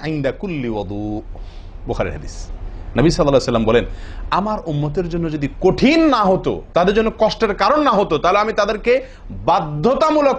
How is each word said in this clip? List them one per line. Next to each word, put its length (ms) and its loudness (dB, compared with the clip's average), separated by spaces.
ইনদা 260 -2
কুল্লি 360 -6
ওযু।" 540 -6
বুখারীর 260 -2
হাদিস। 340 -12
নবী 140 6
সাল্লাল্লাহু 100 0
আলাইহি 140 4
ওয়াসাল্লাম 300 2
বলেন, 200 4
"আমার 360 -2
উম্মতের 420 -2
জন্য 240 -4
যদি 160 -2
কঠিন 480 4
না 140 4
হতো, 400 0
তাদের 200 4
জন্য 240 2
কষ্টের 360 0
কারণ 280 2
না 80 2
হতো, 280 2
তাহলে 200 2
আমি 140 0
তাদেরকে 500 0
বাধ্যতামূলক 1080 2